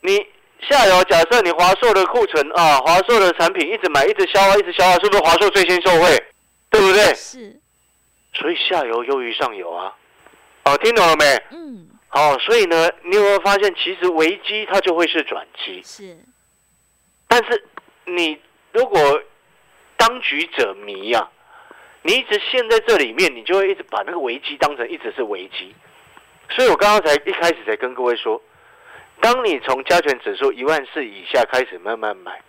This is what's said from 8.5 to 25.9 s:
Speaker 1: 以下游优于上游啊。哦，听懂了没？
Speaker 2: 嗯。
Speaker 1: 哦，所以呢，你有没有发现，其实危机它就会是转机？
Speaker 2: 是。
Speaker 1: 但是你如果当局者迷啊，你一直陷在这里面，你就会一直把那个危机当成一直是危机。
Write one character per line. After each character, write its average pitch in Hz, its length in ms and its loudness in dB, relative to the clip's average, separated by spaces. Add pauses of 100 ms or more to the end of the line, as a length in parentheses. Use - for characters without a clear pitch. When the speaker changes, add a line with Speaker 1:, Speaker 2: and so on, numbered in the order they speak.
Speaker 1:
以 170 60 -4
下 175 280 -2
游 117 200 -4
优 131 180 -4
于 117 100 -8
上 123 240 -6
游 87 160 -12
啊。 92 220 -12 (680)
哦， 143 140 4
听 226 160 0
懂 196 120 4
了 160 100 4
没？ 151 80 2 (280)
Speaker 2:
嗯。 269 360 -20 (220)
Speaker 1:
哦， 143 300 0
所 226 160 0
以 214 100 4
呢， 165 240 2 (120)
你 180 140 -2
有 214 60 4
没 202 80 4
有 196 100 2
发 202 160 0
现， 196 180 0
其 185 220 -6
实 185 120 -2
危 165 380 0
机 214 240 -6
它 196 100 0
就 185 140 -2
会 170 120 0
是 156 160 -4
转 - 240 -10 (180)
机？ - 180 -16
Speaker 2:
是。 185 360 -20 (1120)
Speaker 1:
但 240 160 4
是 233 200 -4 (400)
你 170 340 -4 (340)
如 240 140 0
果 151 360 2 (720)
当 247 240 0
局 151 280 -4
者 107 260 -4
迷 101 380 -10
啊， - 180 -2 (720)
你 185 120 -2
一 262 100 -2
直 208 140 -4 (120)
陷 247 180 -2
在 226 120 4
这 220 180 2
里 120 140 -2
面， 147 220 0
你 117 80 -18
就 175 140 -2
会 196 140 0
一 190 40 -2
直 - 100 -12
把 - 220 -6
那 165 60 -12
个 175 60 -8
危 135 200 -6
机 143 200 -12
当 147 180 -2
成 117 120 -6
一 160 100 -12
直 113 180 -10
是 131 60 -6
危 98 260 -8
机。 92 260 -16 (720)